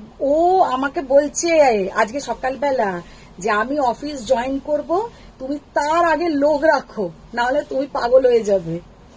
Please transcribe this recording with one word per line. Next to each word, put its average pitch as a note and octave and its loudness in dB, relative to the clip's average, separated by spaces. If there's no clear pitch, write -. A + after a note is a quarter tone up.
ও E4+ 2
আমাকে C4+ -4
বলছে D4 2
আজকে A3+ -2
সকালবেলা A#3+ -2
যে F#3 -4
আমি A#3+ -2
office C4 -4
join C4 0
করব, D4+ -2
তুমি C4+ -8
তার D#4+ 0
আগে E4 0
লোক D4 0
রাখো, C4 0
না A#3 -2
হলে C4+ -2
তুমি C4+ -6
পাগল C4 2
হয়ে A#3+ 4
যাবে। F#3 0
ও E3+ -6